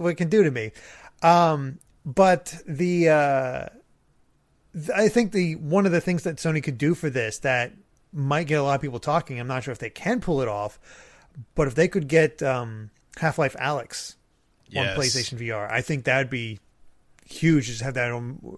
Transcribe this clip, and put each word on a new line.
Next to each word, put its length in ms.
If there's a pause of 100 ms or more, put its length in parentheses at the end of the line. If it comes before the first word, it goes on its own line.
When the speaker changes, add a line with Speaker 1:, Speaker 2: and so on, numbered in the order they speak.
Speaker 1:
what 80
it 60
can 120
do 140
to 80
me." 220 (500)
Um, 560 (260)
but 520 (100)
the, 420
uh, 580 (1080)
th-, 220
I 120
think 220
the, 240
one 320
of 60
the 80
things 240
that 120
Sony 240
could 160
do 200
for 120
this 300
that 340 (400)
might 360
get 80
a 80
lot 100
of 60
people 180
talking, 400
I'm 80
not 160
sure 80
if 80
they 120
can 300
pull 200
it 80
off, 320 (760)
but 140
if 80
they 100
could 220
get, 340
um, 480 (280)
Half-Life 420
Alyx 560 (600)
on 100
Speaker 2:
Yes. 120
Speaker 1:
PlayStation 400
V 140
R, 180
I 120
think 220
that'd 260
be 280 (680)
huge, 400
just 160
have 120
that 160
on, 480